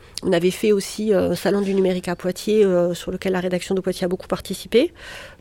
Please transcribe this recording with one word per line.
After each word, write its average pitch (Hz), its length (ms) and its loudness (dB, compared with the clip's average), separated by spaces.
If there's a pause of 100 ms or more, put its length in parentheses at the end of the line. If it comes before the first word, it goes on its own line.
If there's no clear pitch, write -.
(240)
on 190 80 2
avait 175 200 4
fait 214 200 0
aussi, 208 420 0
euh, 180 180 2
un 175 40 0
salon 202 260 0
du 196 140 0
numérique 185 320 2
à 180 80 -2
Poitiers, 208 480 0
euh, 175 300 4
sur - 180 -8
lequel 190 220 -2
la 185 80 0
rédaction 180 340 -2
de 185 60 0
Poitiers 185 240 -2
a - 20 0
beaucoup 185 200 -4
participé. 220 640 0 (480)